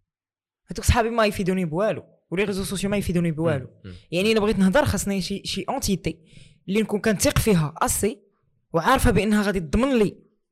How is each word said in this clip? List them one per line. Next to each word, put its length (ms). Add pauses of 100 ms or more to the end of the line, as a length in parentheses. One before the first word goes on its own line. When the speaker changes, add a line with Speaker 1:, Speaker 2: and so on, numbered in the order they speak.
(680)
Speaker 1:
هادوك 160
صحابي 240
ما 160
يفيدوني 400
بوالو، 380 (280)
ولي 120
ريزو 200
سوسيو 260
ما 80
يفيدوني 340
بوالو. 340
Speaker 2:
مم. 260
مم. 40 (160)
Speaker 1:
يعني 200
إلا 80
بغيت 200
نهضر 260
خاصني 360
شي، 240
شي 240
أونتيتي 500 (480)
اللي 140
نكون 200
كنثق 380
فيها 420
أسي، 400 (520)
وعارفة 380
بأنها 320
غادي 160
تضمن 400
لي 180 (340)